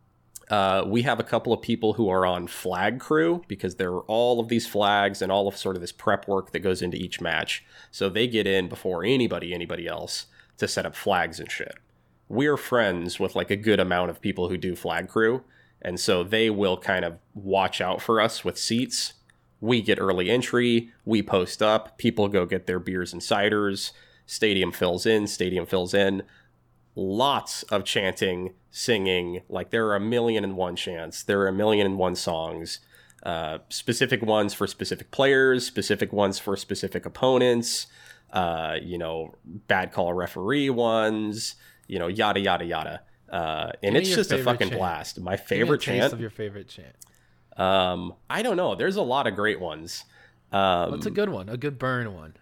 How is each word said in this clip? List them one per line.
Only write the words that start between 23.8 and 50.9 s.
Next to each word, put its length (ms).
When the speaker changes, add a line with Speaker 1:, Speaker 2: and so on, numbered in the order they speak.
Speaker 1:
stadium 440
fills 360
in, 180
stadium 400
fills 300
in. 260
Lots 680
of 200
chanting, 720
singing, 800
like, 200
there 180
are 100
a 20
million 460
and 100
one 220
chants, 460
there 180
are 80
a 40
million 320
and 120
one 180
songs, 640
uh, 340
specific 540
ones 320
for 120
specific 460
players, 540
specific 480
ones 260
for 160
specific 500
opponents, 840
uh, 500
you 160
know, 460
bad 480
call 220
referee 560
ones, 880
you 120
know, 80
yada, 320
yada, 240
yada. 380
Uh, 420
and 100
Speaker 2:
Give 20
me 40
Speaker 1:
it's 100
Speaker 2:
your 80
Speaker 1:
just 140
a 60
Speaker 2:
favorite 160
Speaker 1:
fucking 160
Speaker 2:
chant. 100
Speaker 1:
blast. 400
My 160
Speaker 2:
Give 40
me 40
a 40
Speaker 1:
favorite 340
Speaker 2:
taste 180
Speaker 1:
chant? 140
Speaker 2:
of 80
your 80
favorite 400
chant. 260
Speaker 1:
Um, 560
I 120
don't 140
know. 200
There's 200
a 60
lot 260
of 80
great 240
ones. 460
Um, 380